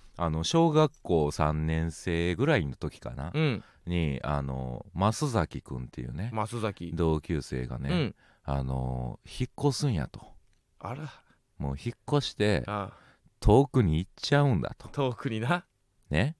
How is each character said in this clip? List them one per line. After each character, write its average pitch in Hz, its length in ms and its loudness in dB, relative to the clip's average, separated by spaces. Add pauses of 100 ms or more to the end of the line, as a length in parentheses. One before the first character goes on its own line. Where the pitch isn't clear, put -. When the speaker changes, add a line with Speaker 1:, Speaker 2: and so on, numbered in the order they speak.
(180)
Speaker 1:
あ 85 120 0
の、 78 140 0
小 165 280 4
学 151 200 6 (100)
校 76 300 2
三 78 340 2
年 80 260 0
生 85 440 -2
ぐ 113 100 0
ら 151 120 4
い 80 100 0
の 65 80 -8
時 - 240 -8
か - 120 -10
な？ 73 220 -8
Speaker 2:
う 147 60 -2
ん。 143 240 0 (240)
Speaker 1:
に、 82 360 0
あ 71 180 0
の、 65 520 -6
増 123 340 0
崎 92 340 -2
く - 140 -10
ん 64 100 -6
っ - 20 -10
て - 140 -12
い 62 40 -6
う 60 80 -8
ね、 98 180 -6
Speaker 2:
増 110 300 -4
崎。 95 320 -6
Speaker 1:
同 80 280 2
級 76 200 -2
生 64 240 -6
が 60 140 -8
ね、 67 100 -4
Speaker 2:
う - 40 0
ん。 156 220 -2 (280)
Speaker 1:
あ 69 200 -2
の、 64 640 -4
引 - 220 -6
っ - 220 -2
越 - 20 2
す - 160 -2
ん 123 60 0
や 71 140 -2
と。 - 140 -16 (580)
Speaker 2:
あ 110 140 -10
ら。 143 160 -12 (480)
Speaker 1:
も 69 160 -4
う - 100 -8
引 120 100 -6
っ - 240 -2
越 - 120 0
し - 40 -12
て、 104 340 2
Speaker 2:
あ 101 240 -6
あ。 - 60 -20 (420)
Speaker 1:
遠 123 260 8
く 131 160 2
に 80 160 4
行 90 100 -2
っ - 80 -20
ち - 200 0
ゃ 143 60 6
う 135 140 4
ん 71 60 2
だ - 160 -4
と。 - 120 -18
Speaker 2:
遠 131 240 -2
く - 160 -6
に 110 100 -4
な。 160 260 -2 (460)
Speaker 1:
ね。 104 280 2